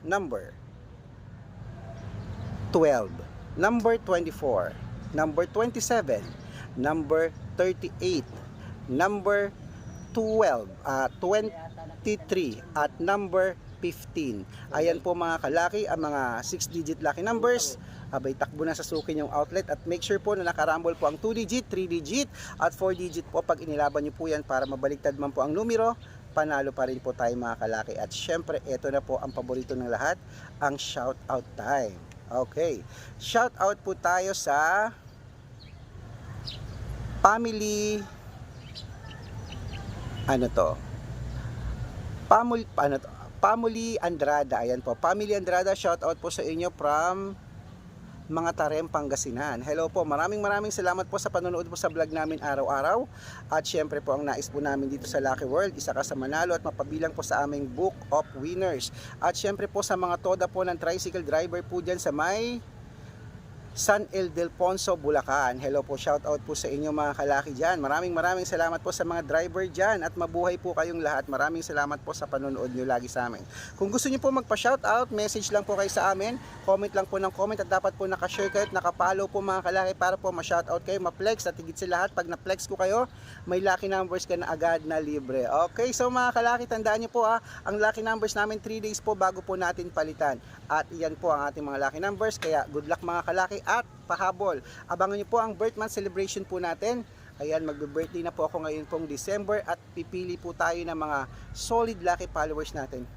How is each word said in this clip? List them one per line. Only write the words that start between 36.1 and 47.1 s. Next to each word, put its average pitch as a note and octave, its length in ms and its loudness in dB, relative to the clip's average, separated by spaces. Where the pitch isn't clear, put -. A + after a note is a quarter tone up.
family, G#3+ 800 4
ano B2+ 240 4
to? E2+ 160 6
Pamul-, A#3 400 6
ano C#3+ 220 4
to? - 80 -14
Pamuli A3+ 560 2
Andrada. C#3+ 640 2
Ayan B2 160 0
po. B2 160 -2
Family G3+ 400 2
Andrada, F#3 400 2
shout E3+ 240 0
out E3 160 0
po E3 160 -6
sa C3+ 160 -4
inyo E3 240 -2
from F3+ 640 2